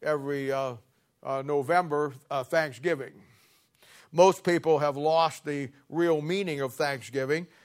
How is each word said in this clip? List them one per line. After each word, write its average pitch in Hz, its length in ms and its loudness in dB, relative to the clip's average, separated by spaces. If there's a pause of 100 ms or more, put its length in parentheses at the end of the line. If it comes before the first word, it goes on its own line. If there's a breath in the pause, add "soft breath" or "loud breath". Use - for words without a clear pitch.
every, 139 520 -4
uh, 135 240 -4 (480)
uh, 135 200 -6
November, 147 720 0 (160)
uh, 139 140 -2
Thanksgiving. 151 680 -2 (1000 soft breath)
Most 175 320 6
people 165 340 2
have 143 180 0
lost 160 480 2
the 143 260 -6 (180 soft breath)
real 165 340 2
meaning 165 380 -4
of 131 140 -4
Thanksgiving, 139 760 -4 (160 soft breath)